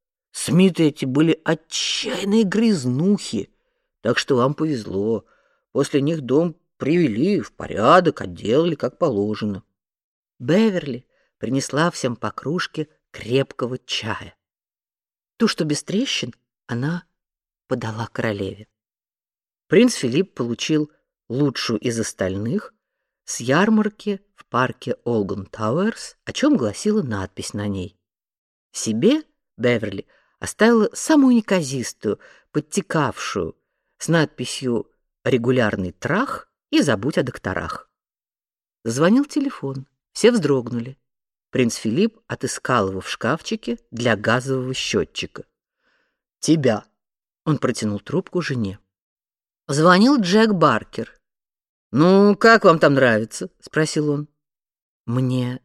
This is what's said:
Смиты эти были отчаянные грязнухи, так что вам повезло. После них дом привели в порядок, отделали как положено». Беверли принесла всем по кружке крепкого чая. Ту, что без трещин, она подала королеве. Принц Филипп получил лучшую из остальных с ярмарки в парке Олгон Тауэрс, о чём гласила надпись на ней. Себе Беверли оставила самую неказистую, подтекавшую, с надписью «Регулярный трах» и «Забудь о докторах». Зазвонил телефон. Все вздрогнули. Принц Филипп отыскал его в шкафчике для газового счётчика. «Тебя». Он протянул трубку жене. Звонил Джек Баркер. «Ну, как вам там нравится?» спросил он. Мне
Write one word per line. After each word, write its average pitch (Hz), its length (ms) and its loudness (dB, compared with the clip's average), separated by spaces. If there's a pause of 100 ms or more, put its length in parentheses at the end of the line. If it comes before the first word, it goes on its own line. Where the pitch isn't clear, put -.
(320)
Смиты 170 560 2
эти 143 160 -2
были 147 400 2
отчаянные - 1000 -2
грязнухи, 170 1040 0 (520)
так 120 160 0
что - 180 0
вам 127 160 2
повезло. 110 720 -4 (480)
После 139 300 0
них 160 180 -2
дом 151 360 0 (200)
привели 156 640 0
в - 120 -12
порядок, 156 680 2
отделали 107 540 0
как - 240 -6
положено». 104 640 -2 (760)
Беверли 156 680 0 (320)
принесла 135 520 -2
всем 123 260 -6
по 107 140 -6
кружке 156 580 -6 (240)
крепкого 127 640 -4
чая. - 580 -10 (1000)
Ту, 226 100 2
что - 160 -4
без 151 180 -2
трещин, 185 520 -4 (320)
она 143 380 -4 (640)
подала 113 400 -6
королеве. 101 600 -6 (1000)
Принц 151 260 6
Филипп 139 400 -2
получил 147 560 -2 (380)
лучшую 127 500 -2
из 117 200 -4
остальных 107 760 -4 (500)
с - 160 -10
ярмарки 202 800 0 (140)
в - 100 -20
парке 120 600 -4
Олгон 101 420 -2
Тауэрс, 151 800 -4
о - 80 -12
чём 294 240 2
гласила 190 460 -2
надпись 101 520 -8
на 104 140 -4
ней. 95 280 -8 (760)
Себе 170 500 0 (340)
Беверли 110 500 -2 (340)
оставила 220 540 2
самую 269 420 4
неказистую, 135 840 -2 (320)
подтекавшую, 135 1080 -4 (420)
с - 100 -8
надписью 127 800 -2 (340)
«Регулярный 117 680 0
трах» - 560 -4 (220)
и 302 120 4
«Забудь 117 360 0
о 165 40 0
докторах». 92 680 -8 (960)
Зазвонил 165 400 4
телефон. 139 600 -6 (260)
Все 233 200 4
вздрогнули. 131 680 -2 (520)
Принц 123 260 0
Филипп 160 420 -2 (100)
отыскал 120 600 -2
его 95 140 -6
в - 60 -14
шкафчике 220 680 -6 (120)
для 117 260 0
газового 127 560 -2
счётчика. - 720 -6 (960)
«Тебя». 131 460 0 (580)
Он 151 140 0
протянул 107 420 -4
трубку 180 400 -6
жене. 113 380 -6 (880)
Звонил 185 500 4
Джек 214 340 4
Баркер. 131 680 -2 (680)
«Ну, 196 460 6
как 226 280 6
вам 165 140 8
там 143 160 6
нравится?» 120 560 2 (100)
спросил 151 500 -2
он. 147 180 -4 (760)
Мне 127 600 -2